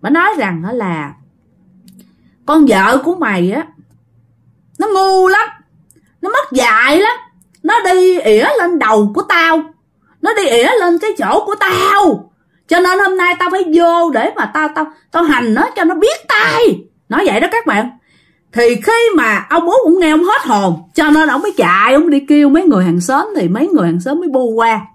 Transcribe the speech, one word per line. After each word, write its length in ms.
Bà 100
nói 280
rằng 280
á 60
là: 420
Con 200
vợ 380
của 100
mày 360
á, 160
nó 80
ngu 420
lắm, 200
nó 80
mất 220
dạy 480
lắm, 160
nó 120
đi 360
ỉa 240
lên 200
đầu 360
của 80
tao, 400
nó 120
đi 120
ỉa 220
lên 180
cái 200
chỗ 280
của 140
tao, 680
cho 120
nên 180
hôm 180
nay 220
tao 120
phải 140
vô 360
để 260
mà 180
tao, 200
tao, 120
tao 100
hành 320
nó 220
cho 80
nó 100
biết 340
tay. 520
Nói 180
vậy 140
đó 120
các 140
bạn. 240
Thì 300
khi 100
mà 340
ông 140
Út 200
cũng 160
nghe 100
ông 140
hết 200
hồn, 380
cho 160
nên 180
ông 140
mới 140
chạy, 380
ông 160
đi 180
kêu 200
mấy 140
người 220
hàng 160
xóm, 360
thì 120
mấy 200
người 180
hàng 140
xóm 200
mới 80
bu 220
qua. 300